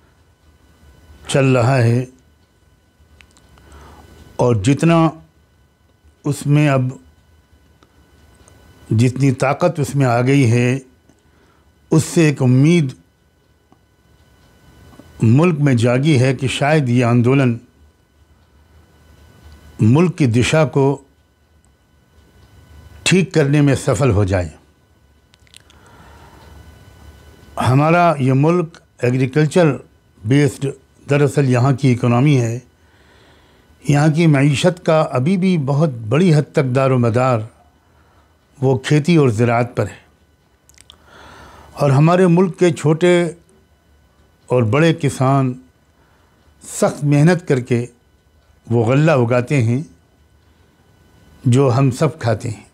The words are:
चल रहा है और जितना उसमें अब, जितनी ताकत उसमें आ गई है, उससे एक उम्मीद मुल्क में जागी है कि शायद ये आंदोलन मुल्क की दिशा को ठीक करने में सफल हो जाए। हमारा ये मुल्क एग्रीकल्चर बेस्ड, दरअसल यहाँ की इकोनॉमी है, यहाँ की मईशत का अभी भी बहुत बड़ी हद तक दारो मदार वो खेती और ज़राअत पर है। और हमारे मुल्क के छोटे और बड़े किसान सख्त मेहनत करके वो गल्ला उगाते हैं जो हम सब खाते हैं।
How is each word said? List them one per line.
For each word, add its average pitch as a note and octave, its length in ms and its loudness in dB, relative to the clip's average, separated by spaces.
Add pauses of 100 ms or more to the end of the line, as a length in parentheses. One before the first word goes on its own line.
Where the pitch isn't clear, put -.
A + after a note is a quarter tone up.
(1300)
चल C3+ 280 0
रहा B2+ 200 0
है A#2+ 320 0 (2250)
और B2 180 0
जितना D#3+ 640 0 (1000)
उसमें D3 440 0
अब, C3 300 -2 (1900)
जितनी B2+ 400 0
ताकत C#3 480 -2
उसमें C#3 260 -2
आ A#2+ 140 0
गई C#3 220 2
है, B2 400 0 (1080)
उससे D#3+ 380 0
एक C#3 140 -4
उम्मीद C3+ 520 2 (2250)
मुल्क D3 340 2
में C#3+ 180 0
जागी B2+ 400 0
है B2+ 180 0
कि C3 140 -6
शायद C#3+ 400 -2
ये B2 140 0
आंदोलन B2 580 0 (2250)
मुल्क D3 320 2
की D3+ 120 0
दिशा B2 380 0
को C3+ 200 -2 (2250)
ठीक F3+ 280 0
करने D3 280 2
में C#3 120 2
सफल B2+ 360 -2
हो G2+ 140 0
जाए। F2+ 280 -4 (3000)
हमारा D#3 600 2
ये C3 120 0
मुल्क D#3+ 480 0 (240)
एग्रीकल्चर C#3+ 680 0 (540)
बेस्ड, C#3 440 0 (380)
दरअसल C#3+ 360 0
यहाँ B2+ 300 2
की B2+ 180 0
इकोनॉमी B2 420 0
है, A#2+ 280 -4 (1200)
यहाँ D3 280 2
की E3 140 0
मईशत D3 600 0
का D#3 140 2
अभी D3+ 360 -2
भी F3+ 220 -2
बहुत C#3+ 320 -2
बड़ी B2+ 400 -2
हद D3 240 2
तक D#3 80 0
दारो C3 360 0
मदार A#2+ 500 -2 (1080)
वो C3 180 0 (100)
खेती D3+ 300 0
और C#3 140 2
ज़राअत A#2 460 -2
पर A#2 100 -4
है। - 140 -18 (1800)
और C#3+ 100 2
हमारे E3+ 360 4
मुल्क F3+ 320 0
के F3+ 120 2
छोटे E3+ 640 0 (1120)
और B2 140 0
बड़े D3 280 0
किसान C3+ 600 -2 (1120)
सख्त - 400 -4
मेहनत D3+ 380 2
करके B2 460 -4 (800)
वो A#2 180 -2
गल्ला D3 320 2
उगाते B2 460 -2
हैं A#2+ 220 -4 (1600)
जो C3 200 2
हम C3+ 220 0
सब C3+ 280 -4
खाते A2+ 300 -6
हैं। - 260 -14